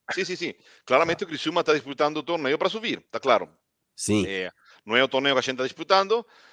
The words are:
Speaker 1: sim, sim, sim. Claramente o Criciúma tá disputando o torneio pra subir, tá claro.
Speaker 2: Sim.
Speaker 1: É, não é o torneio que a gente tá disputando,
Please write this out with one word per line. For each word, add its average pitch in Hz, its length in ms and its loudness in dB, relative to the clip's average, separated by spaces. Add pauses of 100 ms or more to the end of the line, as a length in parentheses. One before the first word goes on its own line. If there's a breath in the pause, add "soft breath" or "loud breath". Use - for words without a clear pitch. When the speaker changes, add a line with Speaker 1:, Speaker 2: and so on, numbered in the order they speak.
(120)
Speaker 1:
sim, 185 120 -2
sim, 175 120 -6
sim. 156 180 -6 (320 soft breath)
Claramente 165 380 2
o - 20 -2
Criciúma 160 360 -2
tá - 120 4
disputando 147 420 -2
o 151 60 -2
torneio 156 340 0
pra 175 140 0
subir, 208 400 -6
tá 110 100 -8
claro. 107 260 2 (480)
Speaker 2:
Sim. 104 320 0
Speaker 1:
É, 92 240 -6 (360 soft breath)
não 110 100 0
é 131 80 6
o 131 40 2
torneio 135 260 0
que 131 60 2
a - 20 0
gente 127 160 -4
tá 127 60 -2
disputando, 196 640 0 (260 soft breath)